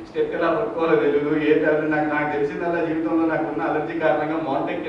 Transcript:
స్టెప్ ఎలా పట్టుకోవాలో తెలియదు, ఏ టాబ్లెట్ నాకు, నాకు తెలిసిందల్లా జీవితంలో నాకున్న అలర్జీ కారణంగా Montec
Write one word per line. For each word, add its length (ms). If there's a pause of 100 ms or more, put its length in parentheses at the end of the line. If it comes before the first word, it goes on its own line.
స్టెప్ 260
ఎలా 200
పట్టుకోవాలో 420
తెలియదు, 420
ఏ 260
టాబ్లెట్ 260
నాకు, 240
నాకు 220
తెలిసిందల్లా 480
జీవితంలో 420
నాకున్న 360
అలర్జీ 360
కారణంగా 400
Montec 500